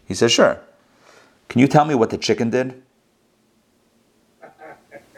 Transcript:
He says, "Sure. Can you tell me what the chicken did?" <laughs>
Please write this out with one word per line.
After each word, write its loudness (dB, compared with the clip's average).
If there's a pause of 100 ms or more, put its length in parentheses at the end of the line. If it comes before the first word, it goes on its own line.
He -12
says, 0
"Sure. 2 (880)
Can 0
you 6
tell 4
me -2
what 2
the -6
chicken -2
did?" -4 (1600)
<laughs> -20 (680)